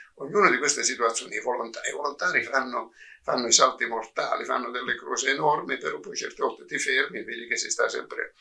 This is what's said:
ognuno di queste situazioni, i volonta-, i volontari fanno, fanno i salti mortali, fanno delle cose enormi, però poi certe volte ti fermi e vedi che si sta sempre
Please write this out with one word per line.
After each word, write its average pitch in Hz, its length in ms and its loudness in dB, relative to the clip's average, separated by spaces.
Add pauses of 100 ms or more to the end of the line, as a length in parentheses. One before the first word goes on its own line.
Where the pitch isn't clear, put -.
(140)
ognuno 175 360 4
di - 60 4
queste 131 260 2
situazioni, 117 540 0
i 107 40 -4
volonta-, 117 460 -4
i - 60 -4
volontari 143 500 0
fanno, 123 500 -2 (300)
fanno 127 240 0
i 120 60 0
salti 127 320 6
mortali, 117 600 -2
fanno 123 260 -2
delle 123 260 -2
cose 131 340 -2
enormi, 151 460 2
però - 240 -4
poi - 160 -10
certe - 260 -6
volte - 220 -2
ti 143 140 -6
fermi 131 400 0
e 101 60 -8
vedi 117 220 -10
che 117 100 -2
si - 140 -2
sta 117 180 2
sempre - 520 -6